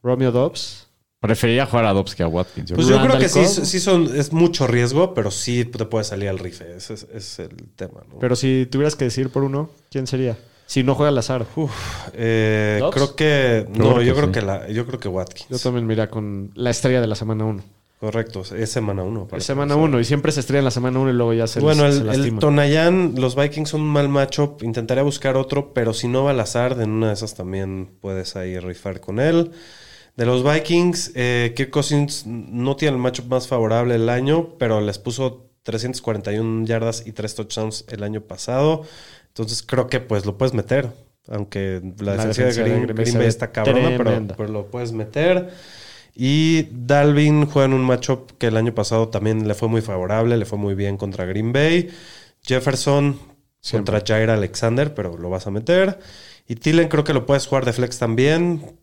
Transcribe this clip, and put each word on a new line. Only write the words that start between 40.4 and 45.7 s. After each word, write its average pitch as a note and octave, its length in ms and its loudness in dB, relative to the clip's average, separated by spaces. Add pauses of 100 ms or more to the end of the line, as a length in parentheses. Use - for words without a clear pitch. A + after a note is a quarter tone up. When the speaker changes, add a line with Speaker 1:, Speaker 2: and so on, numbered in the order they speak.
Speaker 3:
meter. B2 380 -2 (360)
Aunque G2 540 -6 (180)
la G2 160 -2
Speaker 1:
La A2 120 0
Speaker 3:
defensiva B2 200 2
de A#2+ 60 2
Speaker 1:
defensa A2+ 100 0
de A2+ 60 2
Speaker 3:
Green, A#2+ 140 2
Speaker 1:
Green A2 120 -4
Bay A2+ 80 0
Speaker 3:
Green A#2+ 100 0
Speaker 1:
se A#2 40 2
Speaker 3:
Bay A#2+ 80 4
Speaker 1:
ve A2+ 40 4
Speaker 3:
está A2 220 -2
cabrona, B2 380 2
pero, B2 140 0
Speaker 1:
tremenda. G#2+ 340 0
Speaker 3:
pero G#2+ 160 -6
lo G#2 140 -6
puedes B2 260 -6
meter. E3 560 0 (680)